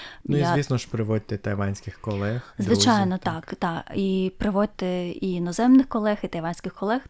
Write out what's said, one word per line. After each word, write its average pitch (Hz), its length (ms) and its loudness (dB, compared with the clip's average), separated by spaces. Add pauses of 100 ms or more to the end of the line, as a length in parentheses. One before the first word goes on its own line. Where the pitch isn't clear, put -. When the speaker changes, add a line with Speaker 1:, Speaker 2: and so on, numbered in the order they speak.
(240)
Speaker 1:
Ну 139 120 0
і, 147 40 4
Speaker 2:
Я 170 140 4
Speaker 1:
звісно 143 240 0
ж, - 120 -6
приводьте 110 480 -2
тайванських 98 640 -4
колег, 107 580 -4
Speaker 2:
Звичайно, 202 480 4
Speaker 1:
друзів, 185 180 -2
так. 165 220 -4
Speaker 2:
так, - 80 -10
так. 175 440 -4
І 190 400 0
приводьте 190 720 -2
і 190 240 -4
іноземних 220 560 6
колег, 214 340 0
і - 60 -4
тайванських 170 460 -6
колег, 220 360 -2